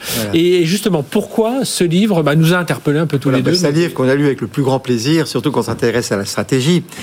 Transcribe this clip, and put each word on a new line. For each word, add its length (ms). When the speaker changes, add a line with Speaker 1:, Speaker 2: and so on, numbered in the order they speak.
Speaker 1:
Voilà. 180
Speaker 2:
Et 320
justement, 380
pourquoi 640
ce 180
livre, 400
bah, 100
nous 200
a 40
interpellés 420
un 60
peu 140
tous 60
Speaker 1:
Voilà, 120
Speaker 2:
les 60
Speaker 1:
bah, 80
Speaker 2:
deux. 60
Speaker 1:
c'est 100
un 40
livre 220
qu'on 160
a 60
lu 100
avec 160
le 60
plus 160
grand 160
plaisir, 480
surtout 240
quand 80
on 40
s'intéresse 480
à 60
la 80
stratégie. 580